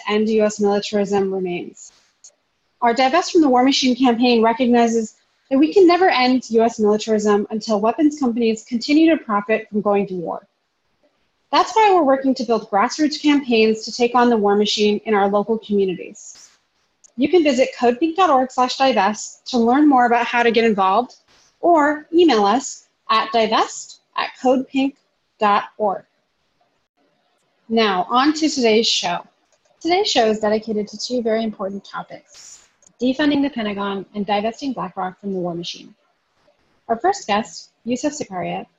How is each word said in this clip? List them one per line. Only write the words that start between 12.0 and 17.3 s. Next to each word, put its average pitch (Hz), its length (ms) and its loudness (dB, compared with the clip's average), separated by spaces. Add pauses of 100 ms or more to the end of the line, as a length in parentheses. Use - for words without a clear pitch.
working 269 320 2
to 262 100 -6
build 220 260 -2
grassroots 247 500 0
campaigns 240 640 2
to 220 80 -12
take 240 240 0
on 240 140 4
the 233 80 2
war 202 180 2
machine 208 500 0
in 220 80 -2
our 202 160 2
local 208 300 -2
communities. - 880 -6 (680)
You 285 120 0
can 330 140 4